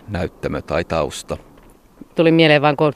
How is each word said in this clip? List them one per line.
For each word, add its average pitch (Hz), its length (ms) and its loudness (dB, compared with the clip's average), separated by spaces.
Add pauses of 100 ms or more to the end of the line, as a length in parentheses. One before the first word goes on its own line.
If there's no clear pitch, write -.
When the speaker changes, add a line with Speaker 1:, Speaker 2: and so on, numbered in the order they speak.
Speaker 1:
näyttämö 87 540 -8
tai 82 220 -4
tausta. 78 520 -6 (800)
Speaker 2:
Tuli 165 180 2
mieleen 156 300 4
vaan, 147 140 0
kun 151 200 0